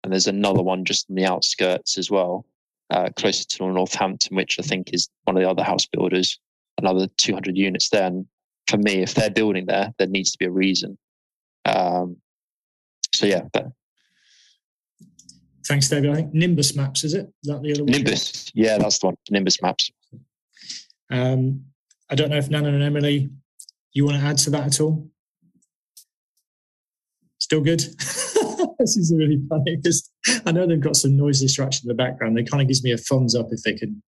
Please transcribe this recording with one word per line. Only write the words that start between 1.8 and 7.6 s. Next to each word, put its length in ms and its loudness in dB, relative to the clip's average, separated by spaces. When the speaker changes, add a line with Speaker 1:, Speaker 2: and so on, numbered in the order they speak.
Speaker 1:
as 140 -6
well, 340 0
uh, 260 0
closer 280 -2
to 260 -4
Northampton, 640 -2
which 240 -2
I 40 -8
think 300 -6
is 160 -2
one 120 2
of 60 4
the 60 4
other 140 0
house 240 0
builders, 540 -2
another 280 2
two 160 0
hundred 220 -4
units 340 0